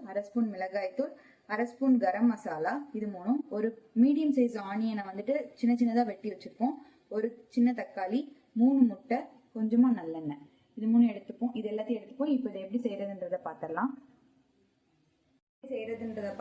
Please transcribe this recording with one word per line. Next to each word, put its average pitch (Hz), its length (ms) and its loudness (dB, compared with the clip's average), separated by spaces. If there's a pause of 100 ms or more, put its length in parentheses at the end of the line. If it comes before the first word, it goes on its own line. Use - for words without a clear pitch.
அரை 196 180 -4
ஸ்பூன் 226 260 0
மிளகாய்த்தூள், 190 600 -4 (400)
அரை 226 180 0
ஸ்பூன் 269 320 4
கரம் 202 300 4
மசாலா, 165 400 -4 (240)
இது 214 180 -4
மூணும். 220 260 0 (160)
ஒரு 214 120 0 (340)
மீடியம் 294 340 4
சைஸ் 233 200 2 (120)
ஆனியனை 214 400 -4
வந்துட்டு 208 260 -4 (260)
சின்ன 240 200 4
சின்னதா 233 300 4
வெட்டி 214 220 -8
வச்சிருப்போம். - 420 -4 (400)
ஒரு 220 120 0 (280)
சின்ன 240 140 6 (100)
தக்காளி, 196 400 -4 (400)
மூணு 269 300 6
முட்டை, - 280 -2 (380)
கொஞ்சமா 233 420 4
நல்லெண்ணெய், 160 480 -8 (320)
இது 214 140 -6
மூணு 233 220 8
எடுத்துப்போம். - 460 -8
இது 214 120 -6
எல்லாத்தையும் 214 300 -4
எடுத்துப்போம். 294 340 -4
இப்போ 254 160 -2
இதை 196 140 -10
எப்படி 220 200 -4
செய்யறதுன்றதை 196 640 -6
பார்த்துடலாம். 165 440 -4 (1600)
எப்படி 269 180 -16
செய்யறதுன்றதை 220 680 -8